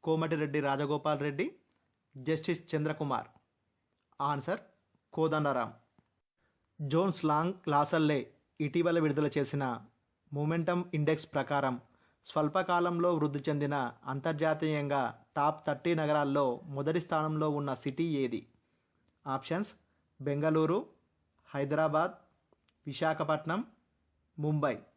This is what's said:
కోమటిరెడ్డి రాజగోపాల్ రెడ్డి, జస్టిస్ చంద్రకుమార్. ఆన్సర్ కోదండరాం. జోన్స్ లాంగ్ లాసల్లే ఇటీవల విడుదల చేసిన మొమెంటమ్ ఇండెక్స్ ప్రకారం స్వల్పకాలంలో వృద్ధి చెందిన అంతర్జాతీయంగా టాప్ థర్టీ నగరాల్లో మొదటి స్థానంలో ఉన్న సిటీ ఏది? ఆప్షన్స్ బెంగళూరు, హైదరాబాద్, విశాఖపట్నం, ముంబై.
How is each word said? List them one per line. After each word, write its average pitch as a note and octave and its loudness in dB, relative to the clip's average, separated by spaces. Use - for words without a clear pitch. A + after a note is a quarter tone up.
కోమటిరెడ్డి D#3 0
రాజగోపాల్ C#3+ 0
రెడ్డి, D3 -2
జస్టిస్ D#3 -4
చంద్రకుమార్. D3+ -2
ఆన్సర్ C#3+ -2
కోదండరాం. D3+ 0
జోన్స్ E3 0
లాంగ్ D#3+ 2
లాసల్లే D3 2
ఇటీవల E3 2
విడుదల D3+ 2
చేసిన C3 -2
మొమెంటమ్ E3 0
ఇండెక్స్ D#3 0
ప్రకారం C3+ 0
స్వల్పకాలంలో F3 0
వృద్ధి D3 0
చెందిన C#3+ 0
అంతర్జాతీయంగా D3 0
టాప్ D#3 0
థర్టీ D#3 0
నగరాల్లో C#3+ 2
మొదటి D3+ -2
స్థానంలో D#3 0
ఉన్న C#3+ -2
సిటీ C3+ -4
ఏది? C3 -2
ఆప్షన్స్ D#3+ -4
బెంగళూరు, D#3 2
హైదరాబాద్, D3+ 0
విశాఖపట్నం, D#3 -2
ముంబై. D3 0